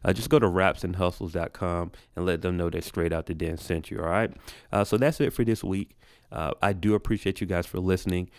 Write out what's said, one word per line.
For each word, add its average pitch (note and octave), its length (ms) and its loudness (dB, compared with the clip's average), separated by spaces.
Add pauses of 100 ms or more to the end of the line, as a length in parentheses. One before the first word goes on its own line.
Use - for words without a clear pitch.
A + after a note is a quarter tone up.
Uh, F#2 120 4
just - 160 -4
go D#3 80 8
to A2+ 100 6
raps F#2 360 4
and F2 120 -4
hustles F2+ 380 -2
dot E2+ 180 -2
com F2 400 -4 (220)
and F2 100 -4
let F2 160 0
them F2+ 160 -2
know E2+ 140 0
that E2+ 120 -4
Straight E2+ 300 -2
Out E2 140 -4
the F2 80 -6
Den E2 240 -4
sent E2 320 -4
you, - 80 -8
all E2 100 -2
right? G2+ 240 2 (400)
Uh, G2+ 120 4
so G#2+ 120 2
that's C#3 240 2
it - 140 2
for B2 100 0
this A2 180 2
week. F#2+ 360 -4 (340)
Uh, D#2 200 -4 (100)
I G2+ 100 2
do G2+ 220 2
appreciate G2+ 480 -2
you G2 40 -2
guys F2 200 0
for - 120 -6
listening. F2+ 600 0